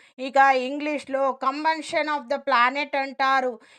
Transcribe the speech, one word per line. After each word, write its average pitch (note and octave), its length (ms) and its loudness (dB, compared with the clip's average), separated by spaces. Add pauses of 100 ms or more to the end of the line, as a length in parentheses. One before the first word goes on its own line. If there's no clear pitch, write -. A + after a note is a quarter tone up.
(180)
ఇక B3+ 180 -4
ఇంగ్లీష్లో C4+ 1080 2
convention D4+ 680 -2
of C#4+ 80 -4
the C4+ 160 -4
planet C#4 600 0
అంటారు. C4+ 640 0 (180)